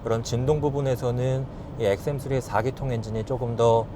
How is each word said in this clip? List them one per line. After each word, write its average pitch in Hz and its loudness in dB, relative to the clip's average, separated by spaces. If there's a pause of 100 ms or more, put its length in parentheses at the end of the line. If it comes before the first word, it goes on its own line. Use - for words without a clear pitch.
그런 113 0
진동 131 0
부분에서는 131 0 (340)
이 117 0
엑스엠 123 0
쓰리의 131 -2
사 104 0
기통 135 -2
엔진이 110 -2
조금 120 -4
더 113 6